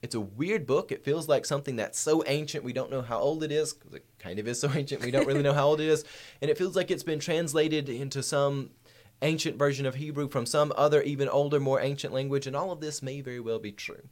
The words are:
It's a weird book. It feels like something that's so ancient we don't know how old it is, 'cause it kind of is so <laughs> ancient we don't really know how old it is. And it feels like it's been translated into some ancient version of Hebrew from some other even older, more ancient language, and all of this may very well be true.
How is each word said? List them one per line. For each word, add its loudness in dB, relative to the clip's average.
It's -6
a 0
weird -2
book. 2
It -6
feels 0
like 4
something -2
that's -4
so 4
ancient -2
we -6
don't -4
know -2
how -2
old 0
it -4
is, 0
'cause -18
it -16
kind -8
of -4
is -4
so 2
<laughs> 0
ancient -2
we -2
don't 4
really 2
know 4
how 4
old 4
it 0
is. 4
And 0
it 2
feels -2
like 0
it's -2
been -2
translated 0
into -4
some 0
ancient 0
version 2
of -2
Hebrew -4
from -2
some 2
other 6
even 0
older, 4
more 2
ancient -4
language, -2
and -6
all -2
of -8
this -6
may -8
very -10
well -2
be -8
true. -12